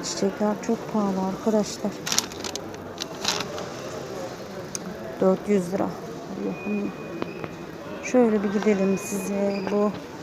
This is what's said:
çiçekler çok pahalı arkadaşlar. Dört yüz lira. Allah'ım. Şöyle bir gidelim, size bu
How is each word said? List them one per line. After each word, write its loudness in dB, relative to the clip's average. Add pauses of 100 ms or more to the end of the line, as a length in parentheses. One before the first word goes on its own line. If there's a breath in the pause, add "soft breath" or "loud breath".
çiçekler 2 (120)
çok 0
pahalı 2
arkadaşlar. 2 (3250)
Dört 4
yüz 4
lira. 0
Allah'ım. -4 (1080)
Şöyle 6
bir 2
gidelim, 4
size 0
bu 4 (320)